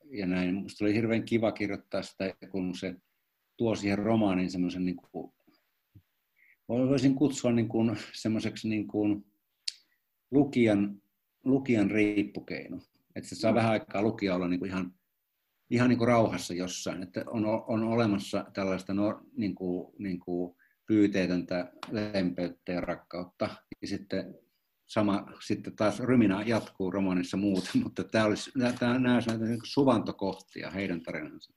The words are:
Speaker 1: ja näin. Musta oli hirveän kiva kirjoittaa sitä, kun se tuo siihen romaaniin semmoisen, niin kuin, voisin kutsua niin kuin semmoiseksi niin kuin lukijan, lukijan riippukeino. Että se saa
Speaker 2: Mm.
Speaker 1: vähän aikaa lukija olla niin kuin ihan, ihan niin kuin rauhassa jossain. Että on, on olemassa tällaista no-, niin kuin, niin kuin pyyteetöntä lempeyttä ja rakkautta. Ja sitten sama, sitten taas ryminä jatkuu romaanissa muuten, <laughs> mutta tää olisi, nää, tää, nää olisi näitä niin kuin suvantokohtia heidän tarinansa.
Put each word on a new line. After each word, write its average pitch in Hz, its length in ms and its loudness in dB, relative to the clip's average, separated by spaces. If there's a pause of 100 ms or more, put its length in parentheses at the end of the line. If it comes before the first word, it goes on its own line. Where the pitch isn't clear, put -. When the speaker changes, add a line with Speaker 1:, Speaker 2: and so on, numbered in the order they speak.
(120)
Speaker 1:
ja 101 160 -4
näin. 92 280 0
Musta 101 300 -4
oli 104 80 4
hirveän 113 300 2
kiva 110 280 2
kirjoittaa 98 520 -6
sitä, 95 300 -6 (180)
kun 92 240 -4
se 92 200 -8 (600)
tuo 110 180 0
siihen 101 240 -2
romaaniin 101 520 2
semmoisen, 90 340 -2
niin 90 100 -2
kuin, - 380 -12 (1400)
voisin 131 460 4
kutsua 135 360 0
niin 117 160 2
kuin 113 300 0 (160)
semmoiseksi 110 560 -4
niin 104 180 -2
kuin 104 380 0 (1040)
lukijan, 110 680 4 (440)
lukijan 123 460 4
riippukeino. 104 880 0 (360)
Että - 140 -10
se 90 60 -10
saa 113 160 2
Speaker 2:
Mm. 107 40 2
Speaker 1:
vähän 113 160 4
aikaa 104 300 -2
lukija 104 340 0
olla 90 120 0
niin 90 120 0
kuin 95 120 -4
ihan, 95 220 -4 (760)
ihan 123 200 4
niin 117 80 4
kuin 120 100 2
rauhassa 101 460 2
jossain. 90 500 -6
Että 92 240 -8
on, 110 180 -2
on 110 380 0
olemassa 107 680 0
tällaista 95 400 -2
no-, 104 280 -2 (160)
niin 104 180 -2
kuin, 90 440 -4
niin 92 200 -6
kuin 87 360 -6 (320)
pyyteetöntä 92 840 2 (200)
lempeyttä 92 800 -4
ja 90 100 -2
rakkautta. 90 680 -6 (320)
Ja 104 60 -8
sitten - 480 -6 (500)
sama, 101 420 0 (200)
sitten - 280 -6
taas 107 240 0
ryminä 113 460 4
jatkuu 101 460 -2
romaanissa 92 460 0
muuten, 98 360 0
<laughs> 127 100 4
mutta - 200 -6
tää 110 220 2
olisi, - 300 0
nää, 123 240 0
tää, 123 200 2
nää 123 140 4
olisi 117 160 2
näitä 113 160 -2
niin 113 140 -2
kuin - 100 -12
suvantokohtia 98 1000 0
heidän 90 320 -4
tarinansa. 78 560 -12